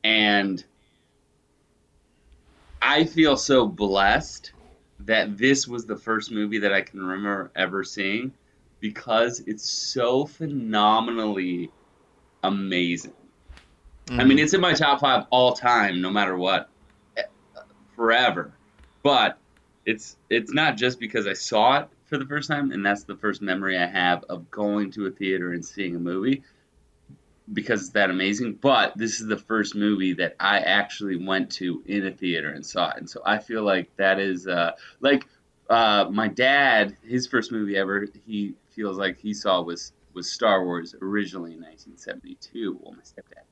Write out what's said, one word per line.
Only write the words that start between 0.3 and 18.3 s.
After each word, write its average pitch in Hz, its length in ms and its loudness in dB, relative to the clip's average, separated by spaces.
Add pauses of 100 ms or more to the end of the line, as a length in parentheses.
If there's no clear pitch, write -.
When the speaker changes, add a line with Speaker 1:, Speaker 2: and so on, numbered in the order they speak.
Speaker 1:
I 147 240 4
feel 160 320 4
so 127 300 4
blessed 98 880 0 (480)
that 104 360 0
this 135 300 2
was 120 200 -8
the 107 100 -6
first 107 340 -4
movie 107 280 -2
that 101 140 2
I 98 80 2
can 98 200 -12
remember 95 540 -6
ever 92 300 -2
seeing 107 480 -6 (480)
because 117 680 -2
it's 107 220 -8
so 127 580 -2
phenomenally 107 1400 0 (720)
amazing. 92 680 -2 (1000)
I 123 140 0
mean, 135 60 10
Speaker 2:
Mm-hmm. 139 80 8
Speaker 1:
it's 151 160 4
in 190 60 4
my 175 140 4
top 147 260 2
five 131 300 2
all 123 220 6
time, 107 500 2
no 92 80 0
matter 98 260 2
what, 90 320 0 (480)
eh, - 60 -4 (720)
forever. 113 580 2 (500)